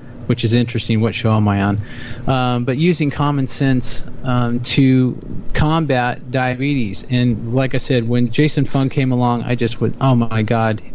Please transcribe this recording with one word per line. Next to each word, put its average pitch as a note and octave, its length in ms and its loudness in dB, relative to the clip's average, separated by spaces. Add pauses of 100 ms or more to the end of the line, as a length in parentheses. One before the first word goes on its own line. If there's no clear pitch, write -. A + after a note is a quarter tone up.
(260)
which A#2 180 0
is G#2+ 80 0
interesting. A#2 480 0
What A2 160 0
show A2 180 0
am G#2 140 4
I G2+ 140 2
on? G2+ 160 2 (500)
Um, B2 360 0
but B2 120 -2
using D#3+ 340 2
common C#3+ 380 0
sense, - 560 0 (180)
um, A#2+ 380 0
to C3 580 2 (360)
combat C#3 760 0
diabetes. B2+ 760 -2
And B2 460 0
like C3 200 0
I C3 40 0
said, A#2+ 300 0
when A#2+ 220 2
Jason D3 360 2
Fung C3+ 220 0
came C3 220 0
along, A#2+ 320 0
I A#2 140 -2
just A#2 240 -2
went, A2+ 200 0
"Oh C3 140 4
my A2+ 280 2
God, A2 400 0 (120)